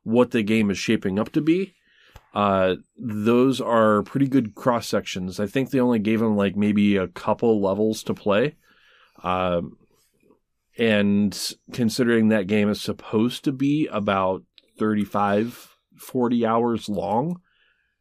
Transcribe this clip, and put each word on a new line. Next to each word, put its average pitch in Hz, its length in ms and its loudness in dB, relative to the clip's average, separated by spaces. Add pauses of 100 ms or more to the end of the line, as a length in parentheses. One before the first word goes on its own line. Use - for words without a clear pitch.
what 120 300 2
the 117 100 0
game 107 280 0
is 92 80 -4
shaping 101 400 -2
up - 140 -4
to 160 80 0
be, 170 340 0 (600)
uh, 95 420 2 (200)
those 120 640 2
are 107 420 4
pretty 139 260 -2
good 123 260 0
cross 117 320 -2
sections. 95 540 -4
I 104 60 -2
think 131 240 -2
they 135 100 0
only 123 180 2
gave 107 220 0
them, 110 160 0
like, 101 200 0
maybe 104 400 2
a 92 120 -2
couple 107 540 0
levels 107 420 -2
to 107 100 -4
play. 107 420 0 (680)
Um, 90 540 -2 (1040)
and 104 600 2 (340)
considering 117 560 2
that 107 180 2
game 104 220 2
is 101 120 -2
supposed 113 640 -4
to 156 80 -2
be 143 360 0
about 98 540 -2 (360)
thirty-five, 104 1000 -2 (220)
forty 120 480 -2
hours 117 420 0
long 104 520 -4 (600)